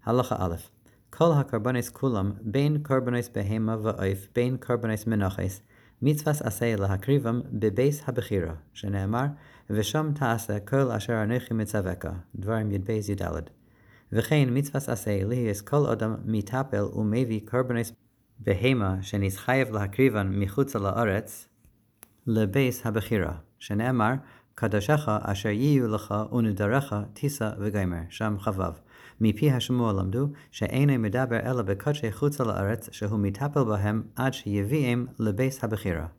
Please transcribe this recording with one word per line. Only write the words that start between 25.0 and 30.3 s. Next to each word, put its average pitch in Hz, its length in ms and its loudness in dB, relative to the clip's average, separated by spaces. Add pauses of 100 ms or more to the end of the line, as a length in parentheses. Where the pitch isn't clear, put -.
אשר 101 280 -2
יהיו 127 380 4
לך 107 260 -2 (180)
ונדריך 107 640 2 (180)
תישא 127 460 -2
וגמר", 98 500 0
שם 107 340 -2
כ"ו. 95 180 -2 (600)
מפי 113 300 4
השמוע 120 420 2
למדו 95 340 0 (240)